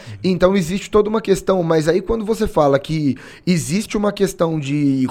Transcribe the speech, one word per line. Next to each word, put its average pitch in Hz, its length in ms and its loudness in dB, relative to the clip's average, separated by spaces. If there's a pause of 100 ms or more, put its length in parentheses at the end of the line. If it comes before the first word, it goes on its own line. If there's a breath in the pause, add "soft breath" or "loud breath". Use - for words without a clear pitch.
(220 loud breath)
Então 185 320 4
existe 185 360 -2
toda 208 180 4
uma 220 140 -2
questão, 190 400 0
mas 160 260 2
aí 175 140 2
quando 226 240 -2
você 214 200 -2
fala 143 320 2
que 151 380 -2 (300 loud breath)
existe 175 500 0
uma 208 160 0
questão 175 480 -2
de 139 500 0